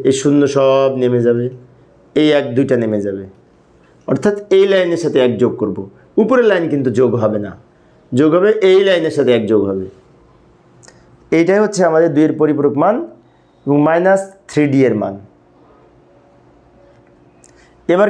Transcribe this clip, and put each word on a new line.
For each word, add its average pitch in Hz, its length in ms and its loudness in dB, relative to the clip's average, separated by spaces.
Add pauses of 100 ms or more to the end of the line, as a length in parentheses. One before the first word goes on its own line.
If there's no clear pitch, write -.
এই 135 80 2
শূন্য 143 360 0
সব 135 500 0
নেমে 123 240 0
যাবে, 120 280 -2 (680)
এই 151 160 2
এক 131 240 -2
দুইটা 127 220 0
নেমে 110 240 -2
যাবে, 98 260 -8 (800)
অর্থাৎ 202 280 -2 (140)
এই 190 180 4
লাইনের 180 300 0
সাথে 151 220 -2
এক 123 180 0
যোগ 113 200 0
করব। 98 320 -8 (280)
উপরের 233 280 2
লাইন 180 240 0
কিন্তু 135 220 -2
যোগ 123 240 0
হবে 107 240 -2
না, 98 180 -12 (560)
যোগ 151 220 2
হবে 190 160 2
এই 190 320 2
লাইনের 175 280 0
সাথে 131 220 -2
এক 113 140 -2
যোগ 107 220 2
হবে। 95 180 -6 (1400)
এইটাই 170 320 2
হচ্ছে 202 260 -2
আমাদের 160 260 2
দুইয়ের 156 260 2
পরিপূরক 139 400 0
মান 196 140 2 (720)
এবং 143 120 0 (100)
মাইনাস 180 340 2 (280)
থ্রি 151 140 0 (100)
ডি 135 140 2
এর 117 140 0
মান। 98 140 -8 (2750)
এবার 190 200 2